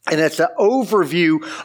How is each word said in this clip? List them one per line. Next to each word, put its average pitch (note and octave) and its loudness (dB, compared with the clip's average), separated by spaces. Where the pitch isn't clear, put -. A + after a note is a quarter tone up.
And D#3 0
it's D#3 0
an E3 2
overview F3 0